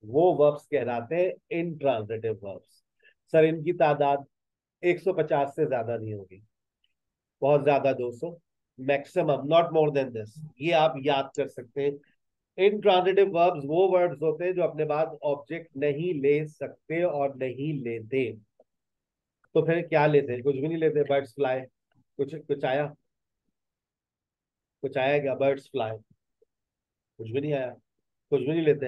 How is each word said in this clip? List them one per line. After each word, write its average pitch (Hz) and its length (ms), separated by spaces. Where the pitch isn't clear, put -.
वो 156 280
verbs 147 320
कहलाते 120 500
हैं 180 180
intransitive 113 920
verbs। - 420
सर, 160 140
इनकी 160 280
तादाद 147 520
एक 175 160
सौ - 140
पचास 151 420
से 156 100
ज्यादा 120 320
नहीं 107 160
होगी, 98 300
बहुत 143 220
ज्यादा 135 300
दो 123 180
सौ, 165 280
maximum, 139 600
not 160 240
more 156 240
than 135 220
this। 113 380
ये 160 100
आप 156 260
याद 135 400
कर 135 100
सकते 139 360
हैं। 143 80
इंट्रांजिटिव 190 680
verbs 170 380
वो 165 220
वर्ब्स 175 340
होते 156 240
हैं 185 80
जो 170 100
अपने 151 220
बाद 151 380
object 143 540
नहीं 147 360
ले 147 340
सकते 160 560
और 139 320
नहीं 131 380
लेते। 117 600
तो 156 120
फिर 165 220
क्या 156 180
लेते 139 280
हैं? 123 100
कुछ 143 120
भी 135 120
नहीं 165 100
लेते। 151 260
Birds 139 280
fly, 131 300
कुछ, 139 180
कुछ 147 300
आया? 143 300
कुछ 135 160
आया 139 220
क्या? 139 160
Birds 139 320
fly, 110 300
कुछ 110 140
भी 135 100
नहीं 151 120
आया, 131 160
कुछ 139 120
भी 123 60
नहीं 165 140
लेते। 147 260